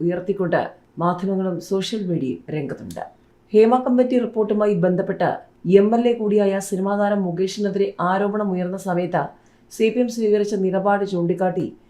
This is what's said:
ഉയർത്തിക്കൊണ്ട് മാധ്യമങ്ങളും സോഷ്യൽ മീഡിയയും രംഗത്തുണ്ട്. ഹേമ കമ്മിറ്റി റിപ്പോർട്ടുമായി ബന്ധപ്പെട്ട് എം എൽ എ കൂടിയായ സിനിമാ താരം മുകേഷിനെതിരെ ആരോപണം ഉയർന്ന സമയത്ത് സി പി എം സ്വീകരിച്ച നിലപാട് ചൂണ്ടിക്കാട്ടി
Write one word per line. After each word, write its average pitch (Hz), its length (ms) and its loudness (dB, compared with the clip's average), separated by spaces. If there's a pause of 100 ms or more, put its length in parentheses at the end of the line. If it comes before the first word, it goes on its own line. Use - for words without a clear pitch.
ഉയർത്തിക്കൊണ്ട് 180 580 -2 (400)
മാധ്യമങ്ങളും 185 540 -2 (140)
സോഷ്യൽ 196 400 -2
മീഡിയയും 131 320 -4 (140)
രംഗത്തുണ്ട്. 127 480 -8 (480)
ഹേമ 226 340 6
കമ്മിറ്റി 254 380 2
റിപ്പോർട്ടുമായി 208 520 0 (100)
ബന്ധപ്പെട്ട് 180 440 0 (500)
എം 208 80 4 (100)
എൽ 240 120 0
എ - 80 2
കൂടിയായ 202 400 2 (120)
സിനിമാ 196 300 -2
താരം 202 280 2
മുകേഷിനെതിരെ 190 600 -2 (220)
ആരോപണം 202 460 0
ഉയർന്ന 180 320 -4
സമയത്ത് 175 360 -2 (480)
സി 226 220 2
പി 247 100 0
എം 233 120 -2
സ്വീകരിച്ച 208 380 0 (120)
നിലപാട് 196 480 0
ചൂണ്ടിക്കാട്ടി 175 520 -2 (240)